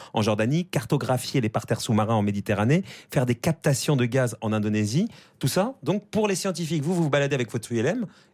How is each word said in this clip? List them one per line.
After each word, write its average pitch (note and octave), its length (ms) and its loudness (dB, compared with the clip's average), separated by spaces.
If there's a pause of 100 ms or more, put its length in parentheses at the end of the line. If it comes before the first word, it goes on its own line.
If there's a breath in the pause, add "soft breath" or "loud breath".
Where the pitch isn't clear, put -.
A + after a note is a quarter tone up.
(120)
en A2+ 100 0
Jordanie, A2 420 0
cartographier B2+ 760 -2
les G#2+ 80 2
parterres A2 320 -4
sous-marins G#2+ 360 2
en G#2 60 2
Méditerranée, G#2 600 0 (300 loud breath)
faire B2+ 140 2
des A#2+ 100 0
captations D#3 580 0
de B2 120 2
gaz A#2+ 340 0
en G#2+ 120 -2
Indonésie. G#2+ 560 0 (300 loud breath)
Tout C#3 100 -2
ça, A3 260 0 (100)
donc, G3 260 -2
pour G#3+ 160 2
les G3 80 0
scientifiques. E3 480 -2
Vous, F3 120 -2
vous E3+ 100 2
vous C#3+ 60 0
baladez C#3+ 260 2
avec B2 160 -4
votre - 180 -6
U A#2 80 0
L A2 80 2
M G#3 200 -2 (280 loud breath)